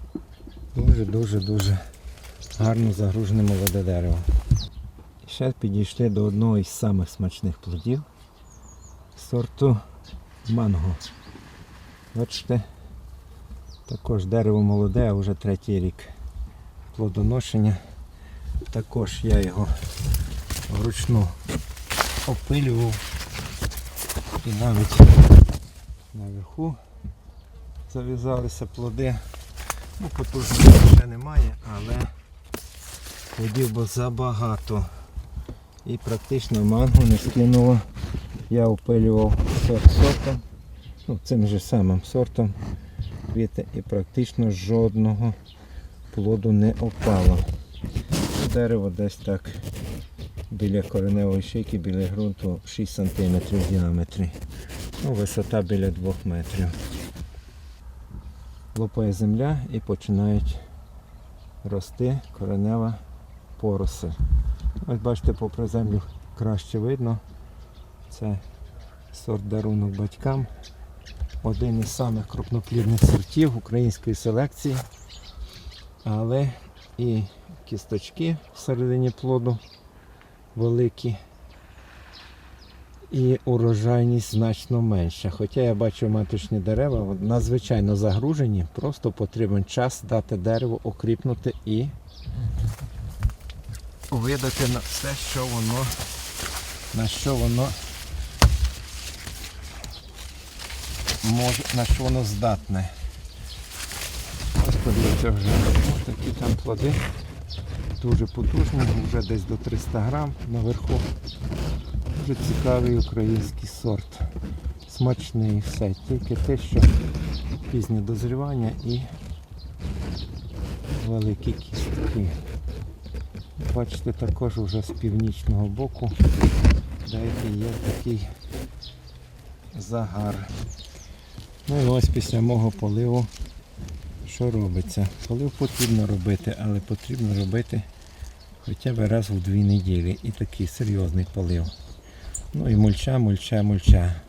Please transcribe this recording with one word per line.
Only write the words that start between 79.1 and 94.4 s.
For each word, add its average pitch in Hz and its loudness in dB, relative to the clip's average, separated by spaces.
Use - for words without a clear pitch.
великі, 117 0
і 127 2
урожайність 120 2
значно 113 0
менша. 95 0
Хоча 107 -2
я 120 2
бачу 110 0
маточні 107 -2
дерева, 110 0
надзвичайно 113 2
загружені, 107 0
просто - -4
потрібен 101 -2
час 127 -2
дати 110 -2
дереву 113 0
окріпнути 113 -2
і 110 0
видати 127 0